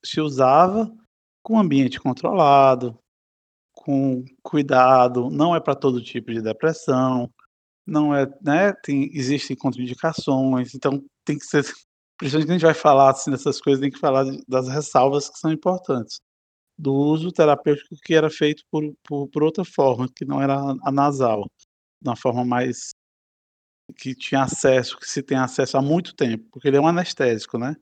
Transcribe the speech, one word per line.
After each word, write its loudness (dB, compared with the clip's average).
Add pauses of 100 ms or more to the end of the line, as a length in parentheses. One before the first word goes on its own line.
se -6
usava 2 (540)
com 0
ambiente 0
controlado, 2 (760)
com -2 (200)
cuidado, 2
não 0
é 0
pra -2
todo -2
tipo -10
de -4
depressão, -2 (560)
não 0
é, 2 (140)
né, 2 (100)
tem, -2
existem -4
contraindicações, -4
então -2 (220)
tem -4
que -14
ser, 0 (540)
principalmente -2
quando -2
a 2
gente 2
vai 8
falar, 6
assim, -2
dessas -4
coisas, 2
tem -2
que -12
falar 0
de, -10
das -2
ressalvas 0
que -20
são -2
importantes, -4 (580)
do -2
uso 0
terapêutico 0
que -2
era 4
feito -2
por, -6 (100)
por, -8
por -2
outra -2
forma, 0
que -10
não -4
era 0
a, -4
a -2
nasal, 0 (540)
de -8
uma -4
forma -2
mais, -4 (1040)
que -10
tinha -2
acesso, 0
que -18
se -6
tem -2
acesso -2
há 2
muito -2
tempo, -4
porque -6
ele 2
é 4
um 2
anestésico, -2
né? -6